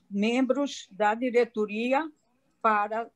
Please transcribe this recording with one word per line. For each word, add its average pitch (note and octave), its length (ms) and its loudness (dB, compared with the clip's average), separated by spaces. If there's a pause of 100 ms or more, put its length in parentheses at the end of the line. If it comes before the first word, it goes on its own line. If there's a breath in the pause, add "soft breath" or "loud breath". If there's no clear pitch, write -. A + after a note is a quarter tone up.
membros B3 800 0
da G#3 220 2
diretoria A#3 960 0 (520)
para, G#3+ 540 0